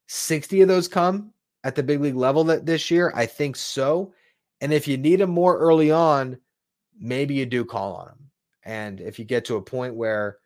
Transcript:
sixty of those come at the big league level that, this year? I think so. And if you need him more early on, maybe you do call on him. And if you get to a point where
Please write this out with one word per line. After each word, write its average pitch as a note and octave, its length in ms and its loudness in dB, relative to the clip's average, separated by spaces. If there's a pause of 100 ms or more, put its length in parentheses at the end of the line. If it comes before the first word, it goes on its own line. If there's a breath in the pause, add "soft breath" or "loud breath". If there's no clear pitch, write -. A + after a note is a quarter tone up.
sixty D#3+ 560 0
of F#3 60 8
those F3+ 200 2
come F#3+ 440 -2 (300)
at C3 120 -6
the D3 80 -2
big C#3+ 180 0
league C#3+ 160 -2
level C#3 280 2
that, D#3+ 220 0
this E3 240 -2
year? E3+ 240 2
I A#2 120 0
think C#3+ 300 -6
so. D#3 560 -2 (480 soft breath)
And D3 120 -2
if C#3+ 160 0
you C3+ 80 -2
need D#3+ 240 2
him F#3 100 2
more F3 280 4
early D#3+ 320 4
on, C#3+ 480 2 (600)
maybe C3 360 -4
you C3+ 120 -2
do A#2+ 180 -2
call G2 300 -6
on F#2+ 140 -16
him. - 100 -20 (460)
And G#2+ 380 -12
if G#2 160 -12
you A2+ 80 -12
get A#2+ 200 0
to A#2 100 -2
a F#2+ 60 -4
point B2+ 320 -8
where G#2+ 520 -4